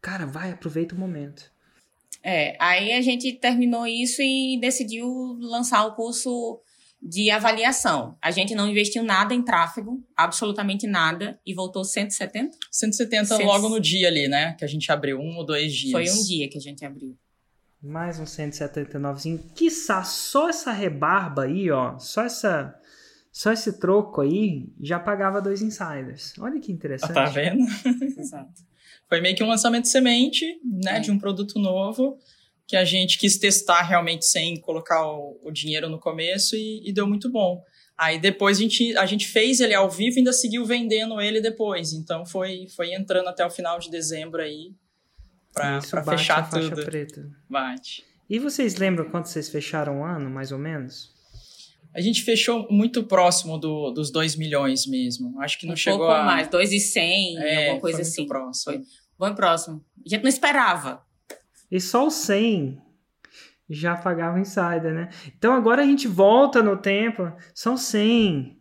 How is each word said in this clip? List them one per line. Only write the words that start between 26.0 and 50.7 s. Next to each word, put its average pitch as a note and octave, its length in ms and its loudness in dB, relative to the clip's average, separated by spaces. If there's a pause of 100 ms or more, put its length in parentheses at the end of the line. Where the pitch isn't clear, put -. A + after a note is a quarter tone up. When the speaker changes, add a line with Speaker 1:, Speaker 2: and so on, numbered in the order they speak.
Speaker 1:
Olha C4+ 220 -6
que - 100 -10
interessante. D#3 420 -6
Speaker 3:
Tá C#3+ 120 4
vendo? F3 400 2 (520)
Speaker 2:
Exato. - 460 -14 (460)
Speaker 3:
Foi E3+ 120 2
meio F#3 140 2
que G3+ 80 0
um G#3+ 60 2
lançamento A#3 400 2
semente, C4 580 4 (180)
né, F#3+ 340 -2
Speaker 2:
É. - 20 0
Speaker 3:
de G#3 100 -2
um G3+ 80 4
produto G3+ 400 -4
novo, G#3 580 0 (520)
que - 80 0
a F#3 80 6
gente F#3 340 2
quis G3 180 4
testar F3+ 460 4
realmente E3+ 420 0
sem E3+ 360 0
colocar D#3+ 440 0
o, D3 380 -8
o D#3 80 -12
dinheiro D#3 380 -4
no D#3 100 -8
começo E3+ 560 -2
e, A3 340 -6
e G3+ 40 -4
deu G3+ 160 0
muito G#3 200 0
bom. F#3+ 360 0 (340)
Aí D#3+ 200 2
depois G3 400 4
a - 20 2
gente, A#3 360 2
a F#3+ 100 4
gente G3+ 200 -2
fez A#3+ 320 4
ele A#3 160 4
ao G3 160 4
vivo A3 260 0
e - 40 2
ainda B3 120 6
seguiu A#3+ 320 0
vendendo A3 560 0
ele G#3+ 200 0
depois. G#3 520 -2
Então D#3+ 320 -6
foi, F#3 520 -6
foi F3 180 -4
entrando F#3 340 0
até F3+ 160 -2
o F3 60 -2
final F3 300 -4
de E3+ 100 -12
dezembro D#3+ 500 -6
aí D#3 320 -10 (800)
pra, C#3+ 260 -2
Speaker 1:
Isso C#3+ 120 -10
Speaker 3:
pra E3 100 -2
Speaker 1:
bate D#3 180 0
Speaker 3:
fechar D#3+ 200 2
Speaker 1:
a D#3+ 60 -2
faixa D#3+ 260 -2
Speaker 3:
tudo. D3+ 140 -6
Speaker 1:
preta. D3 460 -10 (200)
Speaker 3:
Bate. C3 540 -8 (260)
Speaker 1:
E G#3+ 80 -2
vocês C4+ 380 -2
lembram F3+ 340 0
quando E3+ 160 -6
vocês D3+ 240 -8
fecharam C#3+ 500 -4
o D3 40 -6
ano, D#3 260 -6
mais C3+ 220 -10
ou C3+ 60 -8
menos? C#3+ 540 -10 (840)